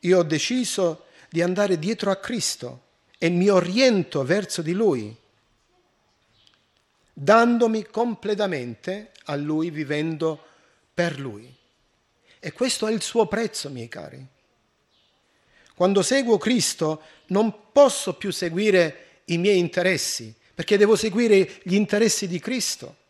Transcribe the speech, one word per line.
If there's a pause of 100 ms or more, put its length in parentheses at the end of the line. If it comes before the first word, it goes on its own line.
Io
ho
deciso (240)
di
andare
dietro
a
Cristo (340)
e
mi
oriento
verso
di
Lui, (2000)
dandomi
completamente (120)
a
Lui,
vivendo (480)
per
Lui. (920)
E
questo
è
il
suo
prezzo,
miei
cari. (1500)
Quando
seguo
Cristo (260)
non
posso
più
seguire
i
miei
interessi, (180)
perché
devo
seguire
gli
interessi
di
Cristo. (120)